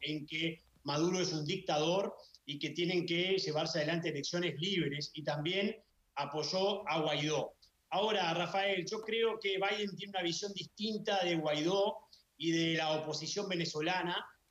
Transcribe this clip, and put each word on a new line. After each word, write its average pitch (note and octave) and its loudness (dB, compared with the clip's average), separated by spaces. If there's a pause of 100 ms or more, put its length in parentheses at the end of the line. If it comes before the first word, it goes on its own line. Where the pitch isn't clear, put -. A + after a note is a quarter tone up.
en D3+ -4
que D#3+ -4 (200)
Maduro D#3+ 2
es E3+ 0
un D3+ -2
dictador F3 2 (300)
y C#3+ -8
que - -4
tienen F3 0
que F#3 2
llevarse D#3+ 0
adelante E3 0
elecciones D3+ -2
libres, D#3 0
y D3+ -8
también F3+ 2 (400)
apoyó F#3 0
a D#3 2
Guaidó. D3+ 0 (340)
Ahora, F#3+ 2
Rafael, F#3 0
yo A3 -4
creo A3 0
que G3 0
Biden G3+ 0
tiene G3+ -10
una F#3+ -2
visión F3 -2
distinta G3+ -2
de E3+ 2
Guaidó D#3+ 2 (400)
y E3 -2
de E3 2
la D#3 2
oposición D#3 -2
venezolana, F3 0 (260)